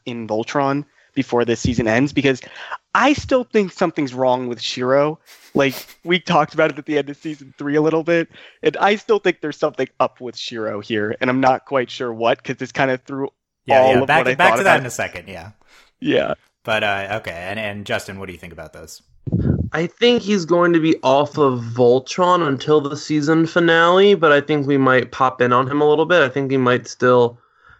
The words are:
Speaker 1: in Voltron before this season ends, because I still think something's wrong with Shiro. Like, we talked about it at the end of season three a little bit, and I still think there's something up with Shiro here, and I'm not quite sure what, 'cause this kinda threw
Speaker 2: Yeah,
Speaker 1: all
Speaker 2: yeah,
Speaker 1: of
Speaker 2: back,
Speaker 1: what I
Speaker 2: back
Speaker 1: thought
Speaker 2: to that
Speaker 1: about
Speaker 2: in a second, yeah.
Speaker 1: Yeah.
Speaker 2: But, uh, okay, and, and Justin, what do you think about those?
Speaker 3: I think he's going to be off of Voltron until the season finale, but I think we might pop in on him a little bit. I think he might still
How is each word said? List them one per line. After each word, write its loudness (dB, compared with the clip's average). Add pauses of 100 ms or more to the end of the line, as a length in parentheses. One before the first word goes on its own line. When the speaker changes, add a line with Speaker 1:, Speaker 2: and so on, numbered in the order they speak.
Speaker 1:
in -10
Voltron -2 (300)
before -2
this -2
season -2
ends, 0
because 0 (520)
I 2
still -2
think -2
something's -4
wrong 0
with -8
Shiro. -2 (360)
Like, 2 (300)
we 0
talked 0
about 0
it -12
at -16
the -2
end -2
of -14
season -14
three -4
a 4
little 0
bit, 0 (340)
and 0
I 2
still 0
think -2
there's -8
something -4 (120)
up -2
with -12
Shiro -8
here, -4
and 0
I'm 0
not 2
quite -2
sure -8
what, -2
'cause -8
this -10
kinda -2
threw -8 (340)
Speaker 2:
Yeah, 4
Speaker 1:
all 6
Speaker 2:
yeah, 4
Speaker 1:
of 0
Speaker 2:
back, 2
Speaker 1:
what 0
I 0
Speaker 2:
back 4
Speaker 1:
thought 2
Speaker 2:
to -2
that 4
Speaker 1:
about 2
Speaker 2:
in -8
a -10
second, -8
yeah. -16 (460)
Speaker 1:
Yeah. 0 (280)
Speaker 2:
But, -2
uh, -4 (120)
okay, -12
and, -10
and -10
Justin, -6
what -12
do -12
you -16
think -18
about -18
those? -20 (720)
Speaker 3:
I -2
think 0
he's -2
going 2
to 2
be 2
off 2
of 2
Voltron 2
until 2
the -6
season 0
finale, 4
but 4
I 6
think -2
we 2
might 2
pop 0
in 2
on 2
him -2
a 4
little 2
bit. 2
I 2
think -4
he 0
might 0
still 2 (400)